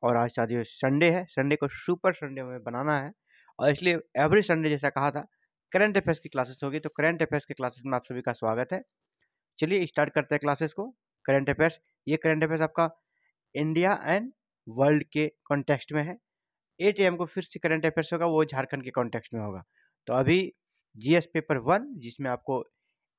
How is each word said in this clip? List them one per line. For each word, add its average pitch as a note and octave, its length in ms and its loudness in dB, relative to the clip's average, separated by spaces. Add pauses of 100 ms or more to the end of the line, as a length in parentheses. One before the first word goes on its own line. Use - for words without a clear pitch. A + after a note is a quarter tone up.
और A#2+ 140 2
आज A#2 140 2
साथियों A#2 340 -2
संडे C#3+ 460 2
है, F3 160 0
संडे C#3+ 300 0
को C#3+ 180 -2
सुपर F3+ 400 -2
संडे C3+ 260 -10
हमें B2+ 220 -10
बनाना B2+ 360 -2
है C#3 140 -6 (460)
और C3+ 120 4
इसलिए E3+ 280 2 (220)
every E3 220 6
Sunday D#3+ 280 0
जैसा C#3+ 200 0
कहा C#3 200 0
था D3 140 -8 (480)
करंट G3+ 240 2
अफेयर्स F3 240 0
की - 80 -20
क्लासेज C3 360 -4
होगी, C#3 160 -4
तो D3+ 80 -10
करंट D#3+ 340 0
अफेयर्स D3+ 220 -2
की C#3 100 -12
क्लासेज B2 320 -8
में C3+ 100 -2
आप B2 80 -4
सभी B2 180 -8
का B2 100 -2
स्वागत A#2 400 -2
है। F#3 100 -6 (760)
चलिए F3 280 0
स्टार्ट D3+ 280 0
करते D3 200 0
हैं C#3+ 60 0
क्लासेज D3 320 -2
को। G#3+ 160 -8 (380)
करंट C#3 240 2
अफेयर्स, D#3+ 280 2 (280)
ये D3+ 100 0
करंट D#3+ 280 0
अफेयर्स D#3+ 180 0
आपका D#3+ 280 0 (640)
इंडिया D#3+ 400 2 (140)
and G#3+ 240 -2 (340)
वर्ल्ड C#3 460 4
के D3+ 160 0 (160)
कॉन्टेक्स्ट C#3+ 480 -2
में D3+ 120 0
है। F#3 140 -10 (600)
एट G3 200 2
ए G3 40 4
एम F3 120 2
को E3+ 100 -4
फिर F3 180 -8
से - 140 -16
करंट D#3+ 280 0
अफेयर्स D#3 260 -2
होगा, E3+ 140 0
वो D#3 180 4
झारखंड C3+ 400 -4
के B2+ 80 -12
कॉन्टेक्स्ट A#2 420 -4
में A2+ 60 -4
होगा। G2+ 240 -8 (440)
तो A#2+ 60 -2
अभी C#3+ 260 4 (560)
जीएस D#3 300 2
पेपर D3+ 320 -2
वन, F3+ 280 0 (120)
जिसमें B2+ 320 -8
आपको B2 340 -4 (540)